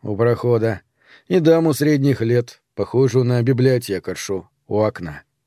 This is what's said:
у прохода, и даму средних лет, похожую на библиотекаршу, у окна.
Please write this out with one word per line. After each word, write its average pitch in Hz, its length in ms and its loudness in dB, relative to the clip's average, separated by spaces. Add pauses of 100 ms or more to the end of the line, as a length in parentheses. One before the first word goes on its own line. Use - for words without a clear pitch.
у 104 160 -6
прохода, 113 640 0 (460)
и 185 120 2
даму 165 340 4
средних 143 460 2
лет, 120 420 -2 (160)
похожую 123 480 0
на 123 160 0
библиотекаршу, 117 1080 -2 (180)
у 101 120 -2
окна. 87 440 -4 (240)